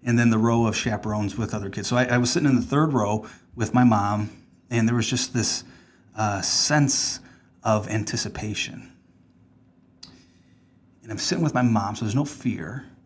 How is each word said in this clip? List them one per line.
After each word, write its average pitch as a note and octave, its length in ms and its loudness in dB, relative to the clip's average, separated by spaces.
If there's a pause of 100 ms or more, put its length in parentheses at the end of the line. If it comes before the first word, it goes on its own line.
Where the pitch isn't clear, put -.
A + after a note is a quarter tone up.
and A#2+ 160 2
then A#2+ 100 6
the A2+ 80 4
row A#2 300 4
of G#2 80 0
chaperones G#2+ 600 -4
with A2 160 -4
other G2+ 160 -6
kids. G2+ 180 -8
So A#2+ 100 0
I, B2 80 2
I B2 120 0
was B2 120 2
sitting D3 200 2
in B2+ 60 4
the A#2 60 4
third D3 320 0
row A2 320 0 (300)
with A2+ 180 -4
my B2 100 4
mom, G#2+ 460 2 (400)
and A#2 180 2
there A#2+ 80 0
was A2+ 120 0
just - 260 -4
this, - 300 -2 (520)
uh, G2+ 260 -2
sense - 800 2 (460)
of G#2+ 240 0
anticipation. - 1000 -6 (2000)
And A2+ 100 -14
I'm G#2 60 -8
sitting F3 260 0
with D3+ 100 0
my B2 100 2
mom, G#2+ 320 2
so A#2 100 -6
there's G#2+ 100 -2
no C#3+ 100 2
fear A2 600 -6 (200)